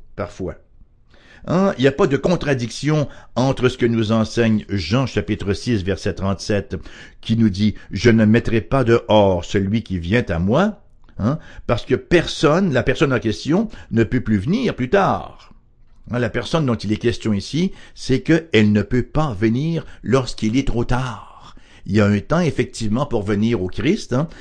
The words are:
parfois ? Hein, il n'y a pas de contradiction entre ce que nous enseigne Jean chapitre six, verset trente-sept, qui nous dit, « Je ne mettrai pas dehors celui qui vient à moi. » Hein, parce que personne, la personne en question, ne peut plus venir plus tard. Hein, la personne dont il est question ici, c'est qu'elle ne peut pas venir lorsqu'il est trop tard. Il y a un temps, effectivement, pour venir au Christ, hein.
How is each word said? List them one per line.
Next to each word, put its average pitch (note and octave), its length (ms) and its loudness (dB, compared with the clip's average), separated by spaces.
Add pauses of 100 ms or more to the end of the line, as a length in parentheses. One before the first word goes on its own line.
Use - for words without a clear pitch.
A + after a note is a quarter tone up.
(140)
parfois ? F2+ 420 -8 (880)
Hein, F#3+ 300 0
il - 40 -4
n'y C3+ 80 6
a C3+ 40 0
pas G3+ 140 2
de C3+ 100 0
contradiction C3+ 920 -2 (260)
entre B2+ 340 2
ce - 80 -6
que B2+ 100 0
nous A2+ 260 0
enseigne A2 560 0
Jean G2+ 380 -2
chapitre G2+ 480 -4
six, A2 280 -2
verset F#2 320 -4
trente-sept, G2 640 -4 (440)
qui A2+ 160 -2
nous A2+ 140 4
dit, « G2+ 240 0 (160)
Je A2 200 2
ne A2 140 6
mettrai A2+ 360 2
pas C3+ 240 0
dehors G#2 600 4
celui G2+ 380 0
qui F#2 160 -4
vient F#2 300 0
à E2+ 100 -2
moi. » C#3 400 0 (400)
Hein, C3 200 0 (280)
parce B2 180 0
que - 100 -2
personne, E3+ 800 2
la B2 100 2
personne C3+ 300 0
en A#2+ 60 2
question, E3 500 -2 (220)
ne A2+ 120 4
peut A#2+ 200 0
plus G#2+ 160 2
venir F3 360 -2
plus B2 140 -4
tard. - 640 -2 (580)
Hein, B2 100 -4
la A#2+ 100 0
personne D3 340 -2
dont B2 100 0
il G#2 160 -4
est G#2+ 60 0
question A#2 360 -2
ici, D3+ 400 -2 (220)
c'est C3 260 -2
qu'elle A2 520 4
ne G#2 100 4
peut A#2+ 200 0
pas A#2+ 320 -2
venir B2 500 0 (180)
lorsqu'il A#2 540 0
est C#3 100 0
trop A#2 180 0
tard. A#2+ 440 -4 (560)
Il F#2+ 120 -2
y G#2+ 40 6
a G#2 60 6
un G2+ 140 2
temps, - 180 -2
effectivement, B2+ 680 -2
pour A2 180 -2
venir G#2+ 360 0
au F#2 60 -4
Christ, B2+ 460 -2
hein. C#3+ 160 0 (120)